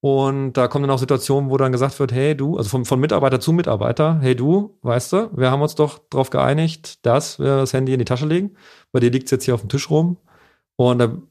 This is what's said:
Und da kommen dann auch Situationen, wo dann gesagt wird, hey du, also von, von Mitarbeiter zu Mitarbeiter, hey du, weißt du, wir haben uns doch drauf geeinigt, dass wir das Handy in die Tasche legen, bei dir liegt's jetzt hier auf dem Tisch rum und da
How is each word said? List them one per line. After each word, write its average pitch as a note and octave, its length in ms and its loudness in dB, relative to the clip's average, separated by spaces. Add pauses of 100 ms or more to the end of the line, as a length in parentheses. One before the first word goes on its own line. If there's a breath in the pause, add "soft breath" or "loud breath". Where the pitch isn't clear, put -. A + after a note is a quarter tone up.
Und C3+ 520 0
da B2 140 2
kommen C#3+ 160 -2
dann C#3 80 0
auch C3+ 80 2
Situationen, C3+ 500 0
wo C3+ 80 0
dann C3 140 2
gesagt B2+ 280 -2
wird, C3+ 120 0
hey C#3 260 0
du, C#3+ 200 -4
also G#2 120 -4
von, B2+ 160 -2
von C3 140 0
Mitarbeiter C3 400 2
zu - 140 -2
Mitarbeiter, D3+ 680 0
hey B2+ 140 2
du, E3+ 480 0
weißt A#2+ 300 -2
du, A3 220 0
wir B2+ 140 2
haben C#3 140 0
uns D3+ 100 -2
doch D3+ 240 0 (120)
drauf C3+ 200 -2
geeinigt, C#3+ 760 -2
dass - 360 0
wir C#3 180 0
das C3 160 -2
Handy C3 200 0
in C3 40 0
die A#2+ 80 0
Tasche B2+ 220 -2
legen, F3+ 240 -2 (400 loud breath)
bei C3+ 80 0
dir A#2+ 100 4
liegt's B2+ 220 -2
jetzt B2+ 140 -2
hier B2 100 2
auf A2+ 60 -4
dem G#2 80 -12
Tisch C#3 200 -4
rum E3 280 2 (580 soft breath)
und B2 240 4
da A#2+ 180 2 (140)